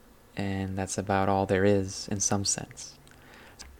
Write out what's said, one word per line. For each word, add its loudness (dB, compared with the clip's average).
and -4
that's -4
about 2
all 4
there 4
is, 0
in -4
some 0
sense. -6